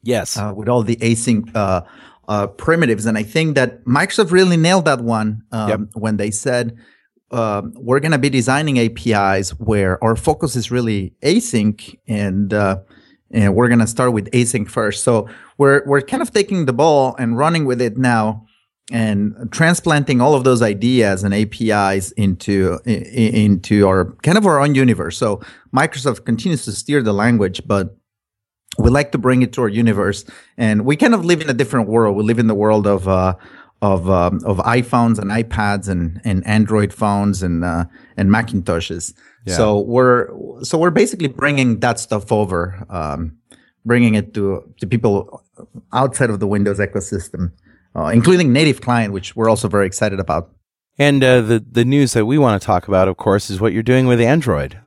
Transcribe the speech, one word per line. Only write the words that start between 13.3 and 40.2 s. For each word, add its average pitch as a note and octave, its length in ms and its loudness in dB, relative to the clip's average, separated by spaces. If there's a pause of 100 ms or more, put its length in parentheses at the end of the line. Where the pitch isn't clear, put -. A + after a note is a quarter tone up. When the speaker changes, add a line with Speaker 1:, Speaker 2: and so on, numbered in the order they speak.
Speaker 2:
and G2+ 240 2
we're A#2+ 140 4
gonna A#2 180 4
start B2 260 0
with G2+ 180 -4
async A#2+ 380 0
first." A2 340 -4
So A2 260 0 (280)
we're, C#3+ 300 4
we're C#3 140 2
kind C4 200 -4
of D#4 100 -4
taking G3 340 -2
the B2+ 80 0
ball C#3 440 2
and A#2 200 -2
running D#3 280 0
with B2+ 160 -2
it A#2 160 -2
now, A2 480 0 (460)
and G#2+ 600 -2
transplanting D3+ 680 0
all C#3+ 140 4
of B2+ 80 0
those B2+ 180 4
ideas G#2 640 0
and G2+ 100 0
A G#2 120 0
P A2 260 -4
Is G2 420 0
into, F#2+ 720 -2
i-, A#2+ 60 -2
i-, A2 540 0
into G2+ 420 2
our, F#2+ 240 0 (120)
kind E3+ 140 2
of G#3+ 80 2
our D#3 140 4
own C#3+ 160 2
universe. G#2+ 420 0
So G#2 240 -4 (320)
Microsoft C3+ 520 -2
continues C#3 400 -4
to A2+ 60 -8
steer C#3+ 300 -2
the G#2+ 120 0
language, G2+ 520 0
but F#2+ 300 -2 (840)
we A2 120 2
like C#3+ 220 2
to C#3 60 -4
bring B2+ 240 2
it A2+ 120 -2
to C3 80 -4
our A2+ 80 0
universe. G2+ 560 -2 (320)
And G#2+ 280 0
we C#3+ 100 0
kind A#3 180 2
of F#3+ 100 -2
live E3+ 180 2
in D3+ 80 -6
a - 40 0
different A#2+ 340 0
world. G#2+ 300 2
We G#2 60 -2
live A2+ 160 2
in A#2 80 4
the A2 80 2
world G#2 320 2
of, F#2+ 200 0
uh, F#2 280 2 (460)
of, F#2+ 280 0
um, F2+ 360 2
of G2 120 -2
iPhones A#2 640 0
and G2 120 -6
iPads G#2 560 -2
and, F2 360 -4
and F#2+ 240 -2
Android G#2+ 460 2
phones G2+ 500 -2
and, E2+ 200 -2
uh, E2 220 -2 (320)
and F#2+ 120 2
Macintoshes. F#2 840 -2 (320)
Speaker 1:
Yeah. F#2 100 -6
Speaker 2:
So G#2+ 260 2
we're, B2 480 2 (340)